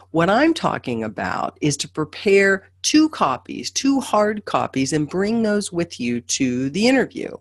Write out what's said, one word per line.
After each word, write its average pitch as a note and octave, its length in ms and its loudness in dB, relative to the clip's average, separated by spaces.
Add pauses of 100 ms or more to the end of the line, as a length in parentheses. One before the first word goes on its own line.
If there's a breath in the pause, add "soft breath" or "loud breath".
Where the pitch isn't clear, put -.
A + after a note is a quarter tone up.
(120 loud breath)
What E3+ 180 2
I'm C#4+ 240 4
talking B2+ 500 -4
about G2 580 -6
is D3 160 0
to - 100 -8
prepare G3 800 0 (140)
two D#4 280 4
copies, - 640 -4
two C4+ 280 0
hard G#3+ 460 0
copies, C3 460 -2
and D3+ 180 0
bring G#3+ 340 0
those G#3 280 0
with E3+ 280 -4
you A#2+ 220 -2
to B2+ 500 -2
the G3+ 160 2
interview. B3+ 540 0